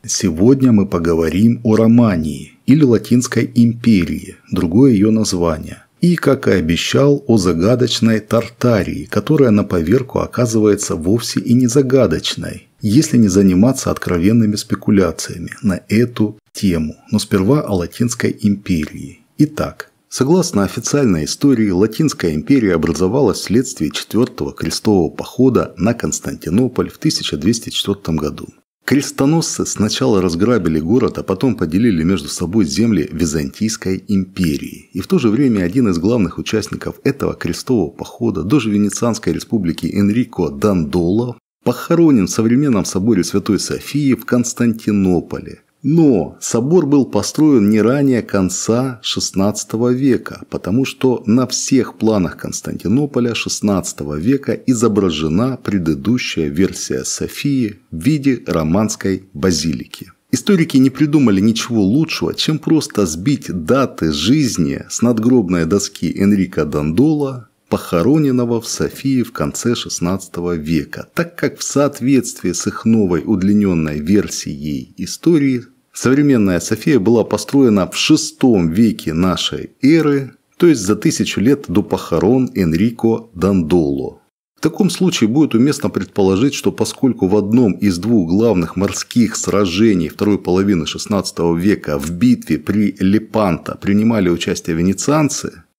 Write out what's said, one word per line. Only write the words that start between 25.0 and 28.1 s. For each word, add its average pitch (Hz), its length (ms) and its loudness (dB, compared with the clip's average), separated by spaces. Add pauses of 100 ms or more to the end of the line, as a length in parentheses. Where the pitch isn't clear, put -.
похода 110 680 -2
на 113 160 0
Константинополь 90 960 -4
в - 80 -20
тысяча - 400 -4
двести 117 320 -4
четвёртом - 480 -4